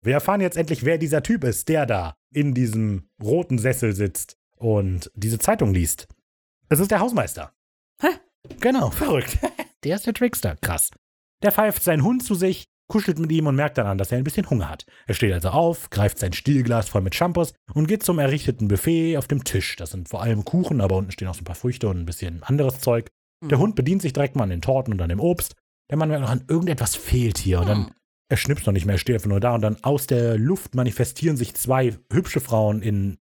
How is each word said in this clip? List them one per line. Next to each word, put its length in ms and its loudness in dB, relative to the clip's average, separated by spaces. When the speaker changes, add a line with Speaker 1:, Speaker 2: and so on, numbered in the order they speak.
Speaker 1:
Wir 80 2
erfahren 260 2
jetzt 160 0
endlich, 300 -2
wer 120 2
dieser 260 0
Typ 200 0
ist, 240 -2
der 180 2
da 300 -2
in 200 0
diesem 560 0
roten 360 0
Sessel 360 0
sitzt 440 -4
und 600 -2
diese 240 -2
Zeitung 340 2
liest. 340 0
Es 100 4
ist 120 2
der 80 4
Hausmeister. 520 -2
Speaker 2:
Hä? 60 2
Speaker 1:
Genau, 300 2
verrückt. 460 -2
<laughs> 240 -16
Der 120 0
ist 100 -8
der 80 -2
Trickster, 480 -2
krass. 300 -2
Der 80 6
pfeift 320 0
seinen 200 2
Hund 200 2
zu 120 -2
sich, 300 0
kuschelt 320 0
mit 120 -2
ihm 160 2
und 80 2
merkt 220 0
dann 80 2
an, 120 0
dass 140 -2
er 60 0
ein 60 0
bisschen 260 -2
Hunger 200 0
hat. 160 -12
Er 60 -2
steht 200 2
also 160 0
auf, 420 0
greift 280 2
sein 140 -2
Stielglas 560 0
voll 120 0
mit 140 -2
Shampoos 380 0
und 140 2
geht 160 0
zum 140 0
errichteten 520 0
Buffet 480 2
auf 100 -4
dem 160 0
Tisch. 320 -4
Das 160 -12
sind 180 -10
vor 140 -8
allem 220 0
Kuchen, 360 0
aber 140 4
unten 160 -2
stehen 160 -8
auch 80 -6
so 60 -14
ein 40 -12
paar 100 -8
Früchte 340 -4
und 100 -2
ein 60 -4
bisschen 380 -8
anderes 360 0
Zeug. 300 0
Der 140 2
Speaker 2:
Hm. 20 4
Speaker 1:
Hund 160 2
bedient 260 0
sich 120 -4
direkt 220 -2
mal 100 2
an 40 -2
den 140 -4
Torten 300 0
und 80 -2
an 80 0
dem 100 -2
Obst. 360 -2
Der 60 -2
Mann 120 2
merkt 140 0
noch 80 0
an, 160 -2
irgendetwas 480 0
fehlt 420 0
hier. 220 2
Und 80 2
dann, 200 2
Speaker 2:
Hm. 60 -20
Speaker 1:
er 80 2
schnipst 280 -2
noch 80 2
nicht 140 2
mehr, 80 2
er 40 2
steht 160 0
einfach 140 -2
nur 100 2
da. 140 2
Und 80 0
dann 220 0
aus 240 0
der 320 2
Luft 340 -2
manifestieren 640 0
sich 180 -2
zwei 400 0
hübsche 300 0
Frauen 400 2
in 480 -2